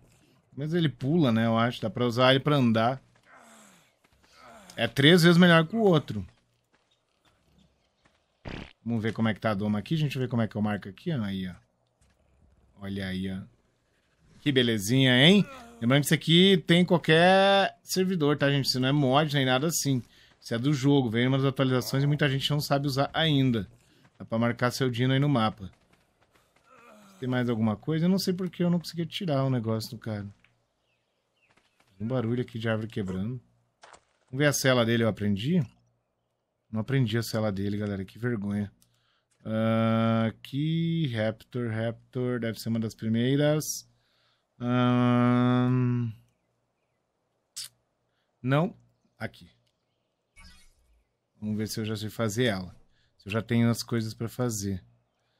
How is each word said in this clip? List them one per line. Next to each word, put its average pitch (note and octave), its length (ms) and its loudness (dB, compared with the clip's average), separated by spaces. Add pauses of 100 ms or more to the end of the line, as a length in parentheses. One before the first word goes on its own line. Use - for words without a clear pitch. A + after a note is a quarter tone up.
(540)
Mas D3+ 200 -6
ele E3 160 0
pula, C3+ 420 0
né, A2+ 140 2
eu A2+ 100 2
acho. A#2 240 -2
Dá A2 80 -4
pra A#2 160 -4
usar B2 280 4
ele C3+ 80 4
pra D3 160 0
andar. A#2+ 440 2 (1800)
É A2+ 100 -2
três D#3+ 360 4
vezes E3+ 160 6
melhor E3+ 280 6
que F#3 80 -12
o A3+ 60 0
outro. D3+ 460 0 (2500)
Vamos A2+ 180 -4
ver A2 120 -2
como A2 140 0
é G#2+ 60 -2
que F2+ 60 -12
tá A2 120 -2
a - 20 -2
doma G#2 240 -2
aqui. G#2 160 -6
A D#3+ 40 -2
gente C#3 200 -4
vê B2+ 100 -4
como A#2 140 -2
é G#2+ 40 -2
que - 100 -10
eu G#2+ 40 -4
marco G#2 300 -4
aqui, B2+ 200 -10
ó. C3 120 -4
Aí, G2 260 -8
ó. F3 60 -12 (1300)
Olha G2 240 -6
aí, F#2 240 -6
ó. F#2+ 80 -8 (1000)
Que D3 100 -2
belezinha, B2 680 2
hein? F3 300 6 (340)
Lembrando C3 200 4
que C#3 60 -2
isso - 80 2
aqui F3 520 4
tem E3+ 140 4
em F3+ 40 4
qualquer F#3+ 960 4
servidor, F3+ 560 0
tá, C#3 140 2
gente? C#3 140 2
Isso - 160 -2
não B2+ 80 0
é C3+ 40 2
mod C#3+ 400 2
nem C#3 140 0
nada C3 220 0
assim. C#3 340 -2 (380)
Isso - 120 -10
é A#2 60 -4
do C3+ 140 0
jogo. C#3 360 2
Veio A#2 200 0
umas C3+ 160 0
atualizações C3 580 0
e C#3+ 60 0
muita D3 200 0
gente C3+ 220 -2
não D3 80 0
sabe C#3+ 300 -2
usar C#3 260 -2
ainda. C3+ 560 0 (480)
Dá G#2 60 -16
pra A2+ 120 -6
marcar A#2+ 360 0
seu B2+ 180 -2
dino B2+ 220 0
aí C3+ 80 2
no D3 80 2
mapa. A2 420 -2 (1500)
Tem B2+ 80 -6
mais B2 200 0
alguma A2 280 0
coisa? D#3 300 -2
Eu - 20 2
não F#3+ 100 2
sei F#3 160 -2
porque F3+ 300 -6
eu F3 60 2
não F3 100 0
consegui E3 260 -8
tirar D3 380 -4
o C3+ 60 0
negócio A2+ 400 -4
do A2 80 -14
cara. G#2 280 -8 (1700)
Um A2 80 -6
barulho B2 340 -2
aqui B2 160 -10
de A2+ 100 -4
árvore A2 200 -2
quebrando. G#2 520 -6 (880)
Vamos C3 100 -10
ver D3 80 2
a C#3+ 60 2
cela B2+ 320 2
dele, A#2 200 2
eu A2 40 2
aprendi? G#2 540 -2 (1080)
Não A2 120 -6
aprendi A#2+ 360 -2
a A#2 60 0
cela A2 300 -4
dele, G2+ 240 -4
galera. G2+ 280 -6
Que - 140 -20
vergonha. G#2 540 -4 (720)
Ah, A2+ 840 0
aqui, D#3+ 840 -4
Raptor, A2+ 560 -4
Raptor. A#2 680 -4
Deve A2+ 200 -6
ser - 80 -8
uma A2+ 100 -2
das A2 160 -6
primeiras. C#3 960 0 (680)
Ahn, B2 1500 2 (2250)
não. D3 360 0 (420)
Aqui. F#2+ 320 -14 (1900)
Vamos G#2+ 160 -8
ver G#2+ 100 -6
se G#2+ 140 -8
eu G#2+ 40 -6
já G#2+ 120 -6
sei G#2+ 120 -10
fazer A2+ 360 -4
ela. F#2+ 300 -4 (440)
Se - 100 -18
eu F#2+ 40 -10
já A2 100 -2
tenho A#2 260 0
as A#2 140 -2
coisas A2 320 -6
pra A#2 140 -8
fazer. G#2+ 540 -6 (580)